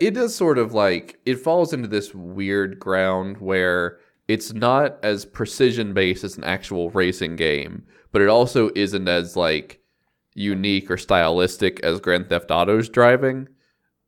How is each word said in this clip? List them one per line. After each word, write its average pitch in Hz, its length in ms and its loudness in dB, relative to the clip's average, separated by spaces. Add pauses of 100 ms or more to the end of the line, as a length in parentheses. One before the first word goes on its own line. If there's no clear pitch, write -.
it 196 120 2
does 233 220 -2
sort 156 240 2
of, 110 160 0
like, 98 500 0
it 127 120 0
falls 160 360 0
into 123 160 -6
this 101 260 -4
weird 98 640 -4
ground 95 600 -2
where 90 600 0 (280)
it's 110 260 -4
not 123 500 0
as 104 220 -2
precision-based 101 960 -2
as 95 140 -10
an 69 80 -12
actual 87 460 -4
racing 92 460 -2
game, 73 480 -4 (280)
but 104 80 4
it 101 80 6
also 120 460 4
isn't 95 340 -2
as, 87 280 0
like, 80 440 -2 (540)
unique 98 560 -2
or 87 80 -2
stylistic 90 800 2
as - 180 -2
Grand 90 300 0
Theft 87 220 -2
Auto's 101 400 2
driving. 131 580 2 (600)